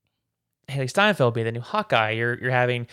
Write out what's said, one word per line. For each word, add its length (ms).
Haley 180
Steinfeld 480
be 80
the 80
new 100
Hawkeye. 500
You're, 280
you're 120
having 420